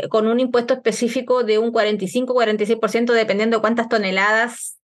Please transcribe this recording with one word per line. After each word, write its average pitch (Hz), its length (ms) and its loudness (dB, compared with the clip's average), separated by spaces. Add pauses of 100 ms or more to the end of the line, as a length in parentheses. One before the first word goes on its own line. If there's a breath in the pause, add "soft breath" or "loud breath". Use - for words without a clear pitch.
eh, - 60 -6
con 220 180 2
un 233 140 2
impuesto 247 340 0
específico 247 720 -2
de 214 140 2
un 233 140 0
cuarenta 214 320 0
y 185 40 -4
cinco, 254 260 -2
cuarenta 214 280 2
y 208 40 0
seis 220 120 0
por 220 120 -2
ciento, 240 220 0
dependiendo 220 480 2
cuántas 233 280 0
toneladas 214 1000 -2